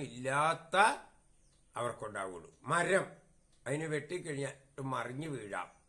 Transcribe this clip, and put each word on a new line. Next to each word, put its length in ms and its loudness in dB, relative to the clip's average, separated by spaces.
ഇല്ലാത്ത 680 0
അവർക്കുണ്ടാവുള്ളൂ. 720 -4
മരം, 440 4
അതിനെ 200 -2
വെട്ടിക്കഴിഞ്ഞാൽ 960 -6
മറിഞ്ഞു 340 -4
വീഴാം. 400 -6